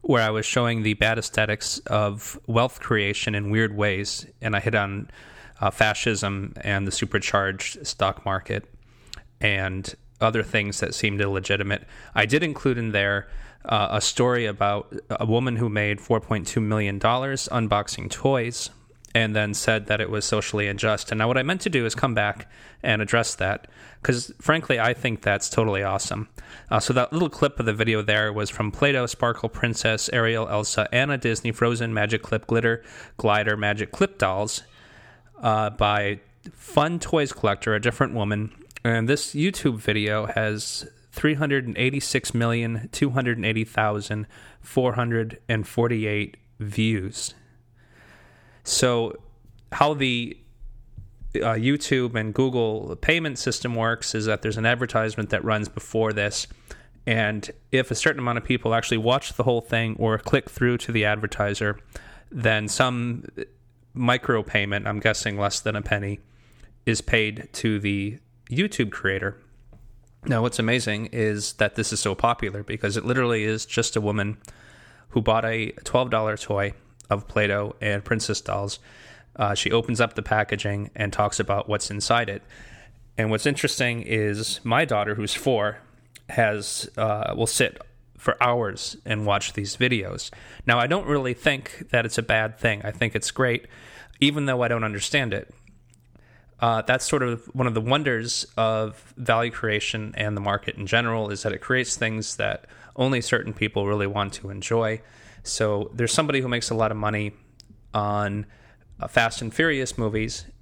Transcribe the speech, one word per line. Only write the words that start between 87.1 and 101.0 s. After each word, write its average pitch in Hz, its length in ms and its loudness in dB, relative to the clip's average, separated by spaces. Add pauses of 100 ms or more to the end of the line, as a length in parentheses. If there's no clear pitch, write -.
will 113 100 2
sit - 360 0 (340)
for - 260 -4
hours 120 640 -2
and 107 220 -2
watch 101 260 0
these 101 240 -6
videos. 104 540 0 (360)
Now, 120 120 4
I 120 80 2
don't 175 200 0
really 131 280 0
think - 560 -2
that 117 160 2
it's 110 100 -4
a 117 60 0
bad 110 360 0
thing. 104 240 0
I 107 100 -6
think 113 220 -2
it's - 160 -2
great, 123 360 0 (520)
even 143 280 4
though 127 160 2
I 120 60 2
don't 117 160 2
understand 107 500 0
it. - 180 -8 (1080)
Uh, 117 200 2
that's 127 240 0
sort 139 200 2
of 120 200 -2 (100)
one 127 120 2
of 117 80 0
the 113 60 2
wonders 120 640 0 (100)
of 110 640 -2
value 117 320 2
creation 107 640 -2
and 104 180 0
the 101 60 -2
market 101 360 -2
in 101 100 -8
general, 113 420 0